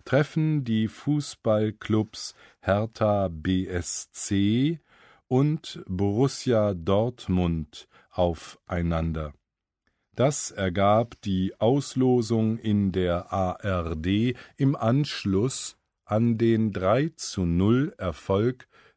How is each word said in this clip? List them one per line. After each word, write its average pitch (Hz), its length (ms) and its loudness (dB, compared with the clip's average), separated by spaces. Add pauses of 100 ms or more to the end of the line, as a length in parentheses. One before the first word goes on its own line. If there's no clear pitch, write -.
treffen 151 640 0
die 110 240 0
Fußballclubs 107 1500 -2 (240)
Hertha 104 720 0
B 90 360 0
S - 460 -6
C 113 720 0 (480)
und 147 580 0
Borussia 104 840 0
Dortmund 90 1120 -2 (220)
aufeinander. 82 1200 -4 (840)
Das 143 360 0
ergab 101 720 0
die 95 380 -2
Auslosung 117 1000 2
in 104 340 2
der 90 400 -2
A 92 220 0
R 87 420 -4
D 101 400 0 (220)
im 139 180 2
Anschluss 113 1000 -2 (260)
an 113 340 0
den 110 360 2
drei 107 420 0
zu - 300 -4
null 104 520 2
Erfolg 101 720 -2 (300)